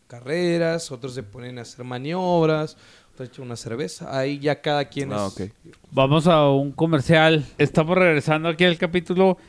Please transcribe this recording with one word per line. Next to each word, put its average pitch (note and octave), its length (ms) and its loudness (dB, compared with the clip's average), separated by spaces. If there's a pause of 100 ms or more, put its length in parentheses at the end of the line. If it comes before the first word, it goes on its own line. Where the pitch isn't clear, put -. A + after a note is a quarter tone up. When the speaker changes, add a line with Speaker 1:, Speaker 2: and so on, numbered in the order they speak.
Speaker 1:
carreras, E3 840 -4
otros B2+ 240 -12
se C3 80 -10
ponen B2 360 -16
a A#2 40 -12
hacer B2 220 -18
maniobras, D#3 920 -2 (380)
otros B2+ 140 -14
echan C3 180 -18
una A#2+ 100 -10
cerveza. C3+ 600 -10
Ahí C#3 220 -4
ya C#3+ 220 -2
cada D3 260 -2
quien C#3 260 -8
Speaker 2:
Ah, G#2 160 -4
Speaker 1:
es - 120 -12
Speaker 2:
ok. G2+ 120 -8 (380)
Speaker 3:
Vamos C#3 360 2
a D3+ 240 6
un C#3 220 0
comercial. D#3+ 720 2 (140)
Estamos D#3+ 380 2
regresando D#3+ 520 2
aquí E3 160 0
al F3 140 2
capítulo. F3+ 600 0 (100)